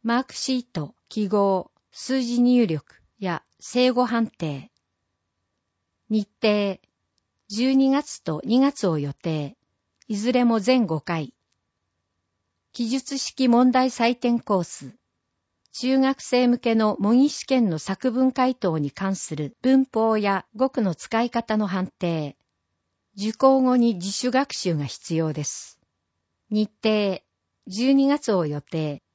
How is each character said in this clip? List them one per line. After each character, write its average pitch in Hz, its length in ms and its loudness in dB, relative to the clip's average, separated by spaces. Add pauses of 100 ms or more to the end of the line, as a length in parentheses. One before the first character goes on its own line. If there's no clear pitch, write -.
マ 233 160 0
ー 262 60 -4
ク - 100 -20
シ 262 220 -4
ー 240 140 -6
ト、 151 220 -6 (160)
記 208 180 -4
号、 196 440 0 (200)
数 262 300 -4
字 240 180 -2
入 240 280 4
力 - 340 -8 (160)
や 185 260 -6 (160)
正 254 300 0
誤 247 160 2
判 233 220 -2
定。 147 420 -8 (1400)
日 214 180 -2 (140)
程、 208 380 0 (720)
十 247 240 0
二 269 160 4
月 277 340 -4
と 156 220 -4
二 240 140 2
月 269 280 0
を 160 120 0
予 143 140 -6
定。 156 440 -6 (500)
い 214 80 -6
ず 214 160 -2
れ 247 140 2
も 226 140 2
全 240 260 2
五 156 160 -4
回。 165 320 -6 (1400)
記 233 160 -6
述 269 300 -6
式 - 300 -2
問 247 240 6
題 254 180 2
採 240 260 0
点 240 240 0
コ 196 200 0
ー 170 40 -2
ス。 - 320 -14 (760)
中 262 260 0
学 262 220 0
生 247 260 2
向 240 120 2
け 233 160 0
の 214 240 2
模 202 140 2
擬 269 160 6
試 - 160 -10
験 247 240 2
の 160 80 -2
作 196 340 -4
文 262 200 2
回 254 240 0
答 165 220 -2
に 143 120 -2
関 190 260 -4
す - 200 -10
る 147 260 -8
文 262 240 4
法 220 320 0
や 202 280 -2 (100)
語 262 140 0
句 254 120 -4
の 185 140 0
使 - 280 -2
い 240 60 -2
方 220 280 -2
の 214 100 0
判 185 200 -4
定。 160 500 -4 (800)
受 214 160 -4
講 269 280 4
後 254 140 2
に 233 200 4
自 180 160 -8
主 247 200 -4
学 269 220 0
習 175 220 -2
が 147 100 -2
必 - 300 -8
要 160 180 0
で 147 100 -6
す。 - 360 -12 (680)
日 214 220 -2 (120)
程、 208 380 0 (460)
十 226 240 0
二 277 160 4
月 285 240 0
を 180 140 2
予 147 160 -4
定。 156 400 -6 (140)